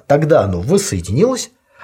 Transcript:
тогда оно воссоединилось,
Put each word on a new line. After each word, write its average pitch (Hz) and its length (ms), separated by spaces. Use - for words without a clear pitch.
тогда 147 380
оно 87 160
воссоединилось, 151 880